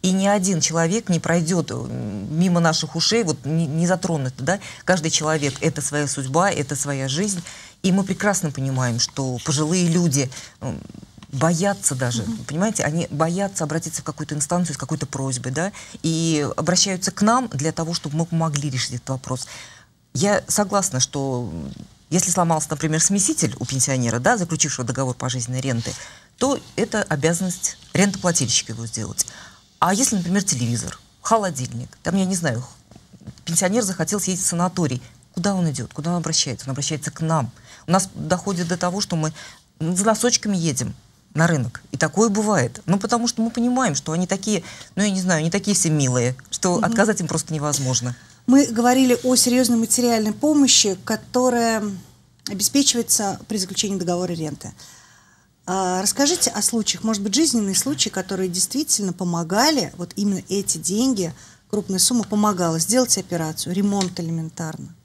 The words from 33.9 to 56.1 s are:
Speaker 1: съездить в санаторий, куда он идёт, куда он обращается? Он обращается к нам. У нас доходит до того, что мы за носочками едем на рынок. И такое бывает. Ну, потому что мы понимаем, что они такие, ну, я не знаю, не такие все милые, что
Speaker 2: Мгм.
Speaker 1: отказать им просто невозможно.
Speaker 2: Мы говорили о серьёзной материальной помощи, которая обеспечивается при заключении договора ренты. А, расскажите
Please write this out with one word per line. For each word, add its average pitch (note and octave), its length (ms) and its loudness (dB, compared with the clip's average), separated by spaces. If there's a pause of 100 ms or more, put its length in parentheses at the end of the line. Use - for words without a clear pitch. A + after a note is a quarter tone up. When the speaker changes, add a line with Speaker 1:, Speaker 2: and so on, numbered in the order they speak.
Speaker 1:
съездить F#3 260 -2
в - 40 0
санаторий, E3+ 520 0 (320)
куда G3 200 0
он F3 160 2
идёт, B2 240 -6
куда D3+ 180 -6
он F3 60 0
обращается? D#3+ 500 -2
Он C3+ 40 -6
обращается C#3+ 400 -6
к - 100 -10
нам. D#3 300 0 (360)
У E3+ 40 0
нас F#3+ 240 2
доходит F3 520 -2
до F3 100 -2
того, F3+ 240 -2
что F#3 140 -2
мы D#3 160 0 (480)
за F3+ 260 0
носочками A3 520 2
едем B2+ 380 -2 (400)
на D#3+ 120 4
рынок. C3 340 0 (100)
И C#3 60 -8
такое F#3 320 4
бывает. G3 580 2
Ну, F#3 120 4
потому A#3+ 280 0
что A3+ 160 -2
мы A3+ 80 0
понимаем, A#3+ 440 2
что D#3 180 -4
они F3+ 140 2
такие, G3 360 -2 (320)
ну, G3 80 2
я G#3 80 2
не F#3+ 100 -2
знаю, F3 220 4
не E3 80 2
такие G3+ 240 2
все - 160 2
милые, B2+ 440 2 (140)
что F3+ 280 0
Speaker 2:
Мгм. - 80 2
Speaker 1:
отказать G#3+ 360 2
им D#3+ 60 -2
просто - 260 -4
невозможно. C3 640 0 (340)
Speaker 2:
Мы C4+ 160 8
говорили B3 580 4
о B3+ 120 4
серьёзной B3 420 4
материальной A3+ 560 2
помощи, C4+ 720 4
которая A#3 800 0 (640)
обеспечивается G#3+ 1000 0
при A3 120 -4
заключении F#3+ 400 -4
договора F3 320 -2
ренты. D#3+ 420 -8 (920)
А, F#3 340 0
расскажите C#4+ 480 2